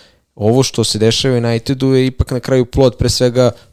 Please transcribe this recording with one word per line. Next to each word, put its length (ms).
ovo 260
što 200
se 160
dešava 360
u 40
Unitedu 500
je 160
ipak 260
na 80
kraju 260
plod 300
pre 140
svega 420